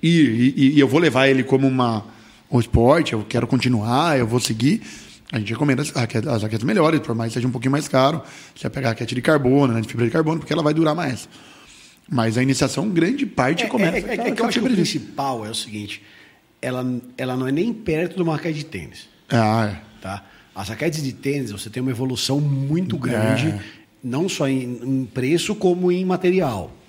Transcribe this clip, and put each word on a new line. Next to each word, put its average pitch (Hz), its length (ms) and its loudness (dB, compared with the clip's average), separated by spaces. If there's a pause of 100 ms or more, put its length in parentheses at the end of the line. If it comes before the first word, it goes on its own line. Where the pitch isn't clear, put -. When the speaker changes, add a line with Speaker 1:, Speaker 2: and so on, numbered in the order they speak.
Speaker 1:
e, 139 540 4
e, 135 200 4
e 143 40 8
eu 135 80 8
vou 131 120 4
levar 135 280 4
ele 135 160 4
como 135 240 2
uma, 120 380 0 (440)
um 127 100 2
esporte, 127 540 4
eu 107 140 -4
quero 117 180 0
continuar, 127 720 2
eu 123 80 2
vou 117 140 0
seguir. 123 420 0 (520)
A 131 60 -2
gente 104 120 -6
recomenda 135 300 0
as 151 80 -4
raquetes, 117 400 -2
as 117 140 0
raquetes 107 220 -4
melhores, 160 360 2
por 123 120 -6
mais 113 180 -4
que - 40 -12
seja 123 120 -2
um 123 40 0
pouquinho 127 220 -2
mais 147 160 -2
caro. 135 320 2 (340)
Você - 80 -16
vai 117 80 -6
pegar 131 160 -4
a 113 40 0
raquete 113 220 -6
de 120 80 -4
carbono, 139 520 4
né, 113 80 0
de 101 80 -4
fibra 117 160 0
de 113 60 0
carbono, 156 280 0
porque - 140 -6
ela 165 100 0
vai 151 100 2
durar 156 220 2
mais. 147 320 -6 (840)
Mas 113 280 0
a 127 60 2
iniciação, 135 460 0
grande 202 360 0
parte 156 380 0
Speaker 2:
É, 220 40 -2
Speaker 1:
começa 202 300 0
Speaker 2:
é, - 140 -4
é, - 20 -2
é 196 40 -4
Speaker 1:
com - 40 -4
a 240 100 -2
Speaker 2:
que 233 100 -2
eu 226 40 2
acho - 140 0
que - 0 -
o 247 100 0
Speaker 1:
fibra - 0 -
de 240 60 2
Speaker 2:
principal 135 680 -2
é 107 40 -8
o 113 60 -10
seguinte: 104 480 -10 (580)
ela, 127 240 -4 (320)
ela 127 180 -4
não 127 120 -2
é 135 40 0
nem 196 220 0
perto 170 420 -2
de 190 60 -4
uma 165 140 0
raquete 151 240 -4
de 143 60 -10
tênis. - 420 -14 (220)
Speaker 1:
Ah, 110 440 2
é. - 80 -12 (200)
Speaker 2:
Tá? 98 220 -10 (320)
As - 140 -10
raquetes 151 340 -4
de 131 100 -4
tênis, 135 380 -4
você 101 180 -12
tem 127 120 -6
uma 131 100 -2
evolução 131 480 -2
muito 143 560 0
Speaker 1:
É. - 40 -4
Speaker 2:
grande, 110 560 0 (480)
não 139 260 -2
só 147 180 -2
em, 123 360 -2
em 131 280 -2
preço, 165 440 0
como 180 360 2
em 180 140 0
material. 175 680 0 (180)